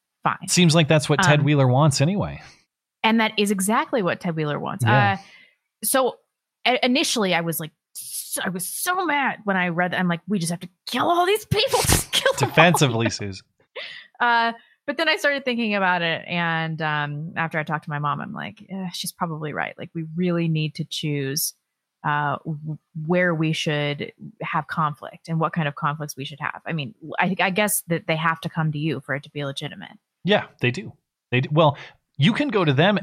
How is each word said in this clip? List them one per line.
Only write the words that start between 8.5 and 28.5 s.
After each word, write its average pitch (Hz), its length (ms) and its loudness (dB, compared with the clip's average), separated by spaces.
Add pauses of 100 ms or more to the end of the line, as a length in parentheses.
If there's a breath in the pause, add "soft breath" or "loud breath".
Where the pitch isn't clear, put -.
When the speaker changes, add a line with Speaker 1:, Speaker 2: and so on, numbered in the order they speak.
Speaker 1:
was 180 180 -8
so 359 380 -2
mad 285 380 0
when 196 120 0
I 180 120 2
read 175 240 0
that. - 80 0
I'm 180 80 2
like, 170 200 0
"We 208 100 0
just 165 120 -2
have 175 100 -4
to 180 80 -14 (180)
kill 247 220 -2
all 349 160 4
these 415 220 0
people." 453 340 0
<laughs> - 60 0
Just - 260 2
kill - 220 2
them - 160 -2
all. - 40 -12
Speaker 2:
Defensively, 131 540 4
Susan. 98 380 -8 (760 loud breath)
Speaker 1:
Uh, 233 320 2 (340 loud breath)
but 277 120 -4
then 320 100 0
I 320 80 2
started 285 280 0
thinking 233 300 0
about 180 280 2
it, 165 240 -2
and, 160 560 -2
um, 151 540 -4
after 160 220 -4
I 151 40 0
talked 151 220 -4
to 165 60 -10
my 147 100 -4
mom, 147 200 -2
I'm - 140 -10
like, - 340 -12
"Eh, 190 240 -8
she's - 200 -8
probably 156 420 -8
right. - 240 -6
Like, - 160 -14
we 165 100 -6 (120)
really 170 320 0
need 156 280 -2
to 156 80 -6
choose, 147 680 -4 (500)
uh, 147 400 0
w-, 151 320 -8 (300)
where 180 280 2
we 160 180 0
should 147 600 -4 (300)
have 156 240 -4
conflict - 640 -6
and 160 120 -2
what 151 140 0
kind 160 140 0
of 143 80 -6
conflicts 151 400 -6
we 135 100 -10
should 147 140 -16
have." - 260 -6
I 127 80 -4
mean, 147 200 -6 (240)
I, 180 220 0
I 196 100 0
guess 196 360 0
that 170 200 -2
they 165 100 0
have 165 260 -2
to 170 80 -8